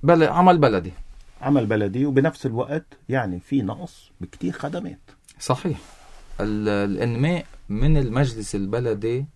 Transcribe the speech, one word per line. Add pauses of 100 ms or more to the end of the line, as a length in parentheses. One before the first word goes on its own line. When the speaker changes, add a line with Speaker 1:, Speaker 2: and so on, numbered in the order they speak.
Speaker 1:
بل-،
عمل
بلدي. (500)
Speaker 2:
عمل
بلدي،
وبنفس
الوقت (240)
يعني
في
نقص (100)
بكتير
خدمات. (400)
Speaker 1:
صحيح. (600)
ال-،
الإنماء (240)
من
المجلس
البلدي (100)